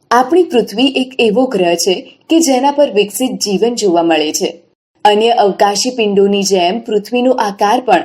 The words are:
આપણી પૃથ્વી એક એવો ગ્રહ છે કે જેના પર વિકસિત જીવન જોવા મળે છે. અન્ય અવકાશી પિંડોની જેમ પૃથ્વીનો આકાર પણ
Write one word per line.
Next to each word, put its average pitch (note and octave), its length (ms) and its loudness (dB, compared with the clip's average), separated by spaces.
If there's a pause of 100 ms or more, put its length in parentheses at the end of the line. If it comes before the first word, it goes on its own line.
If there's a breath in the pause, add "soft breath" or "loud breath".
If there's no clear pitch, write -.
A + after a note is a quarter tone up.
(100)
આપણી B3+ 340 2
પૃથ્વી A3+ 420 0
એક C4+ 320 -4
એવો A#3 280 2
ગ્રહ F#3 280 0
છે F#3+ 440 -4 (120)
કે D#4+ 100 4
જેના C4+ 300 0
પર C#4+ 200 0
વિકસિત G#3 400 -2
જીવન G#3 440 -2
જોવા F3 280 0
મળે D#3 300 -2
છે. - 280 -6 (440)
અન્ય G#3 260 4
અવકાશી G3+ 600 0
પિંડોની G3+ 520 0
જેમ G3 380 0
પૃથ્વીનો A#3 520 -2
આકાર A3 480 0
પણ A#3 240 0